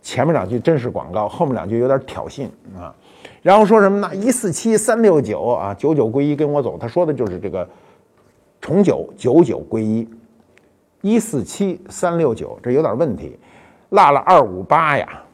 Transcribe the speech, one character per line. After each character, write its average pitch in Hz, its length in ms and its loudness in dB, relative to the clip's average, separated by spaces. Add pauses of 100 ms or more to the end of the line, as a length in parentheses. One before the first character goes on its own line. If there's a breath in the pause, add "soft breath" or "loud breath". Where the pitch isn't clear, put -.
前 - 200 -4
面 160 120 2
两 98 120 -2
句 117 140 -4
真 160 180 2
是 110 120 -4
广 67 200 -10
告， 101 160 -2
后 165 200 -2
面 131 80 -2
两 87 120 -6
句 113 120 -2
有 123 80 0
点 135 200 2
挑 - 200 -12
衅 139 180 -12 (340)
啊。 87 160 -16 (460 loud breath)
然 190 160 6
后 214 80 8
说 214 160 6
什 196 100 6
么 202 100 0
呢 180 140 -4
？“一 208 160 -2
四 202 220 -2
七 220 240 0
三 220 240 0
六 190 180 6
九 101 240 -2
啊， 101 300 -2
九 147 220 0
九 127 120 2
归 127 160 -2
一 147 140 0
跟 147 140 -2
我 147 120 0
走。” 101 140 -6
他 117 100 -10
说 175 200 0
的 151 80 -2
就 123 120 -4
是 90 120 -6
这 101 100 -8
个 87 180 -6 (960 soft breath)
重 185 220 0
九， 82 340 -2
九 139 260 2
九 - 180 0
归 113 220 -6
一。 110 240 -2 (920)
一 214 180 0
四 143 240 -4
七 190 460 -6
三 170 300 -2
六 135 160 0
九， - 280 -12
这 123 100 -2
有 147 100 2
点 113 160 -2
问 139 180 -2
题， 65 220 -14 (500 soft breath)
落 190 220 6
了 143 100 4
二 180 180 6
五 95 240 0
八 147 360 2
呀 - 100 -4 (260)